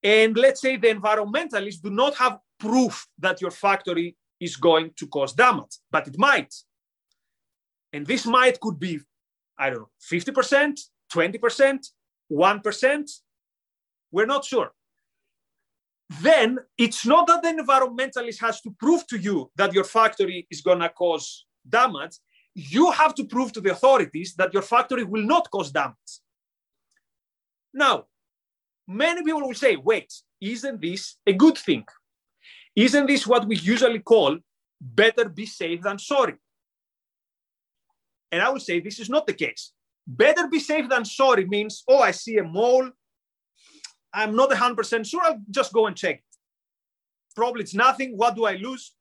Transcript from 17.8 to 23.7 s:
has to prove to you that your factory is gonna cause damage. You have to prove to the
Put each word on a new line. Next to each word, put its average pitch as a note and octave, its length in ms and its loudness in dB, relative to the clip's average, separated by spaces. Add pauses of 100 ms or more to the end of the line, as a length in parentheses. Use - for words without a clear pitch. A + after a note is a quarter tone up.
has - 200 -4
to A3 120 -16
prove E4+ 340 0
to B3 100 -8
you F#3+ 400 -4
that G3 160 0
your F#3 120 2
factory G3 680 0
is D3+ 100 -14
gonna F3 300 2
cause - 560 -6 (200)
damage. F3 520 -2 (360)
You G3 380 2
have D#4 240 2
to B3+ 80 -6
prove A3+ 300 -4
to A3+ 60 -10
the F#3 120 0